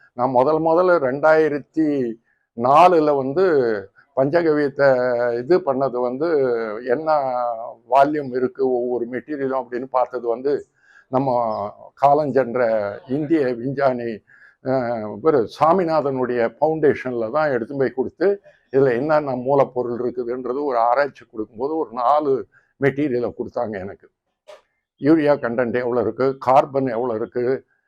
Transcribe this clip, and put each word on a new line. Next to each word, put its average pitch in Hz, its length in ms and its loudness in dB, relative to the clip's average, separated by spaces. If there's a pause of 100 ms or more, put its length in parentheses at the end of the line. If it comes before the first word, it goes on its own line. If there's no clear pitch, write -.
(140)
நான் 123 160 -2
முதல் 135 300 2
முதல்ல 170 400 2
ரெண்டாயிரத்தி 147 1120 0 (440)
நாலுல 151 580 6
வந்து 139 280 0 (720)
பஞ்சகவியத்தை 147 720 2 (500)
இது 131 220 2
பண்ணது 135 420 -2
வந்து, 127 260 -2 (580)
என்ன 147 260 -2 (800)
வால்யூம் 139 460 2
இருக்கு 127 360 0
ஒவ்வொரு 123 360 -2
மெட்டீரியலும் 131 580 -4
அப்படின்னு 123 200 -8
பார்த்தது 123 420 -2
வந்து, 131 380 -2 (420)
நம்ம 135 220 0 (720)
காலஞ்சென்ற 131 600 2 (460)
இந்திய 143 460 0
விஞ்ஞானி, 123 680 -4 (440)
அஹ், 117 600 -4
இவரு 139 240 2 (120)
சாமிநாதனுடைய 131 1000 0
ஃபவுண்டேஷன்ல 131 720 0
தான் 151 200 0
எடுத்து 123 260 -4
போய் 127 140 0
கொடுத்து, 160 500 -2 (300)
இதுல 135 200 4
என்னென்ன 143 440 0
மூலப்பொருள் 123 640 0
இருக்குதுன்றது 123 640 -6
ஒரு 135 140 -2
ஆராய்ச்சி 120 480 0
கொடுக்கும்போது 120 520 -8
ஒரு 139 140 -4
நாலு 131 560 0 (340)
மெட்டீரியலை 135 560 -2
கொடுத்தாங்க 110 420 -8
எனக்கு. 92 300 -14 (880)
யூரியா 147 400 4
கண்டென்ட் 120 360 -2
எவ்வளோ 123 260 0
இருக்கு, 123 360 -2
கார்பன் 135 500 2
எவ்வளோ 117 280 -4
இருக்கு, 120 480 -4 (240)